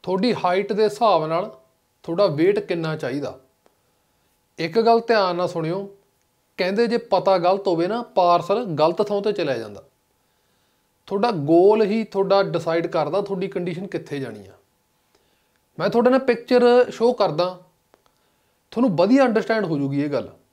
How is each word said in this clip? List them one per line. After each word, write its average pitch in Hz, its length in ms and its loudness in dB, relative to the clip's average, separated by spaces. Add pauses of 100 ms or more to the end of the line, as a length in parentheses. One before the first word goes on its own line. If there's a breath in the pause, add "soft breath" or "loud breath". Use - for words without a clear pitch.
ਤੁਹਾਡੀ 190 300 0
ਹਾਈਟ 196 400 -2
ਦੇ 208 100 2
ਹਿਸਾਬ 208 420 2
ਨਾਲ 175 320 -6 (460)
ਤੁਹਾਡਾ 170 220 2
weight 185 360 2
ਕਿੰਨਾ 165 340 -4
ਚਾਹੀਦਾ। 139 440 -8 (1200)
ਇੱਕ 165 200 -2
ਗੱਲ 233 200 4
ਧਿਆਨ 208 360 0
ਨਾਲ 175 120 -2
ਸੁਣਿਓ, 170 420 -6 (680)
ਕਹਿੰਦੇ 202 300 0
ਜੇ 226 100 -2
ਪਤਾ 196 400 2
ਗਲਤ 185 300 0
ਹੋਵੇ 170 200 0
ਨਾ, 202 140 -4
ਪਾਰਸਲ 180 640 0
ਗਲਤ 165 360 0
ਥਾਂ 202 200 -2
ਤੇ 208 100 -2
ਚਲਿਆ 151 260 -4
ਜਾਂਦਾ। 104 260 -12 (1200)
ਤੁਹਾਡਾ 208 240 0
ਗੋਲ 180 520 4
ਹੀ 220 200 0
ਤੁਹਾਡਾ 196 400 0
ਡਿਸਾਈਡ 165 440 -2
ਕਰਦਾ 160 340 -2
ਤੁਹਾਡੀ 196 260 -6
ਕੰਡੀਸ਼ਨ 180 400 -8
ਕਿੱਥੇ - 320 -8
ਜਾਣੀ 117 200 -10
ਆ। 98 120 -20 (1300)
ਮੈਂ 180 100 -2
ਤੁਹਾਡੇ 233 200 2
ਨਾਲ 254 100 4
ਪਿਕਚਰ 247 720 2
ਸ਼ੋਅ 240 220 0
ਕਰਦਾ, 180 460 -2 (1120)
ਤੁਹਾਨੂੰ 233 240 0
ਵਧੀਆ 220 300 6
ਅੰਡਰਸਟੈਂਡ 220 400 0
ਹੋ 160 120 -2
ਜੂਗੀ 139 240 -2
ਇਹ 147 80 -4
ਗੱਲ। 117 200 -4 (240)